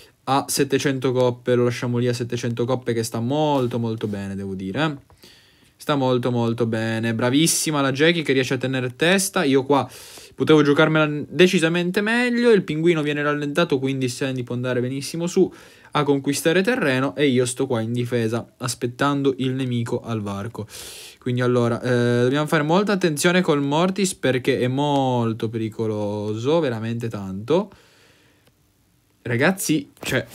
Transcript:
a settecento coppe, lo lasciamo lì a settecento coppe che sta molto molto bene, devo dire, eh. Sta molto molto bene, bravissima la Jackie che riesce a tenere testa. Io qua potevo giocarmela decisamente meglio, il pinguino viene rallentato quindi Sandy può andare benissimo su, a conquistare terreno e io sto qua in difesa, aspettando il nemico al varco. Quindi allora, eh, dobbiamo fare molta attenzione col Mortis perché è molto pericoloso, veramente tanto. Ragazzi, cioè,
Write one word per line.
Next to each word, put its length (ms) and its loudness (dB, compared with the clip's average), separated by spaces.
a 220 0
settecento 640 0
coppe, 440 0
lo 100 4
lasciamo 320 -2
lì 100 0
a 60 0
settecento 540 -4
coppe 260 -2
che 100 -2
sta 160 -6
molto 600 0
molto 300 -4
bene, 260 -6
devo 200 -8
dire, 300 -4
eh. 100 -2
Sta 200 -4
molto 360 2
molto 360 0
bene, 480 -2
bravissima 680 2
la 120 0
Jackie 280 2
che 140 0
riesce 180 0
a 60 0
tenere 360 -4
testa. 500 0
Io 200 4
qua 260 2
potevo 260 6
giocarmela 480 4
decisamente 760 2
meglio, 480 2
il 120 6
pinguino 380 0
viene 220 -2
rallentato 560 0
quindi 320 -2
Sandy 320 -4
può 120 -8
andare 280 -2
benissimo 440 -6
su, 240 2
a 100 0
conquistare 600 0
terreno 540 0
e 100 2
io 200 2
sto 200 -4
qua 140 -2
in 120 -4
difesa, 540 -2
aspettando 800 -2
il 140 -2
nemico 480 -4
al 200 -6
varco. 460 -8
Quindi 220 -4
allora, 400 2
eh, 420 2
dobbiamo 240 2
fare 160 2
molta 300 2
attenzione 500 2
col 200 2
Mortis 520 0
perché 440 0
è 100 0
molto 800 0
pericoloso, 1120 -2
veramente 480 -4
tanto. 600 -2
Ragazzi, 680 0
cioè, 240 -4